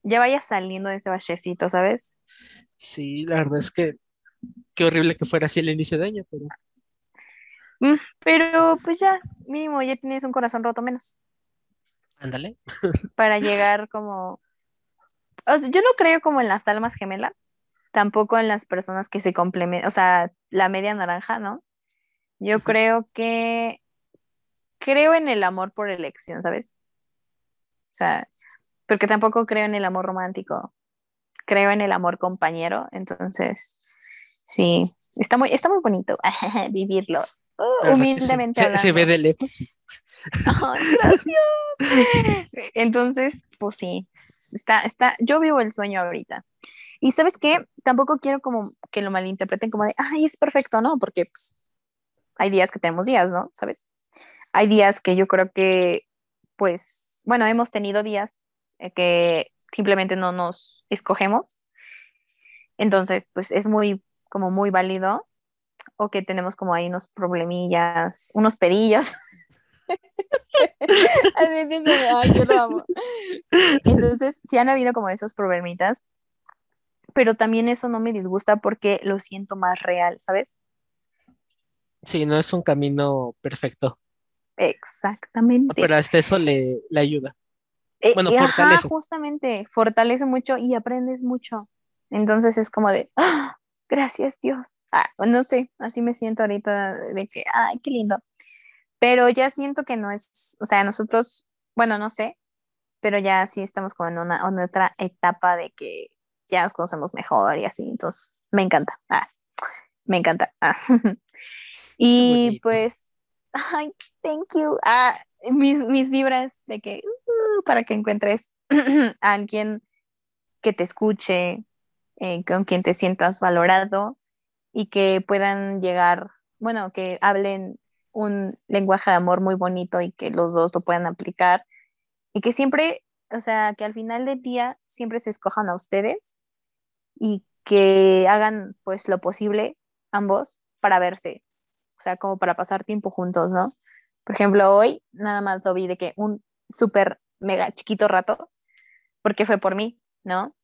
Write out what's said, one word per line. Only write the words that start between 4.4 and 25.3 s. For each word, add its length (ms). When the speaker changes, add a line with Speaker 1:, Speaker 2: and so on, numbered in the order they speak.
Speaker 2:
qué 100
horrible 320
que 80
fuera 220
así 120
el 100
inicio 280
de 80
año, 240
pero 160
Speaker 1:
Mm, 160
pero 600
pues 160
ya, 200
mínimo 360
ya 120
tienes 280
un 80
corazón 320
roto 180
menos. 340
Speaker 2:
Ándale. 400
Speaker 1:
Para 240
llegar 520
como, 500
o 140
sea, 100
yo 120
no 140
creo 260
como 200
en 60
las 200
almas 280
gemelas, 560
tampoco 480
en 80
las 180
personas 440
que 120
se 100
complementan, 560
o 40
sea, 400
la 200
media 260
naranja, 420
¿no? 260
Yo 180
Speaker 2:
Ujú. 80
Speaker 1:
creo 480
que, 680
creo 340
en 160
el 140